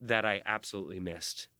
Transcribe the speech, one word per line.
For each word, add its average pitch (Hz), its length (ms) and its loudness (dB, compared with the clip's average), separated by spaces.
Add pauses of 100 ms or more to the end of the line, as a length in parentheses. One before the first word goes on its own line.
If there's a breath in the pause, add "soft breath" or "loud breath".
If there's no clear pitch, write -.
that 113 260 4
I 101 180 2
absolutely 98 560 -2
missed. 85 480 -6 (120)